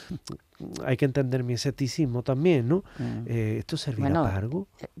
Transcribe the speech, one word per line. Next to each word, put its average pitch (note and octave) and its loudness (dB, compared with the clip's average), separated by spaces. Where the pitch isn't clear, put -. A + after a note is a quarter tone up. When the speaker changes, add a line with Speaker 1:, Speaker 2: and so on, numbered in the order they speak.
Speaker 1:
<laughs> - -12
Speaker 2:
Hay C3 2
que D3 4
entender C3 2
mi A#2+ -2
escepticismo B2+ 0
también, C#3 4
¿no? F3+ 2
Speaker 1:
Mm. A#2 -4
Speaker 2:
Eh, A2+ 0
"¿esto - -6
servirá C3+ -2
Speaker 1:
Bueno, D#3+ 4
Speaker 2:
para F#2+ 0
algo?". C#3 -2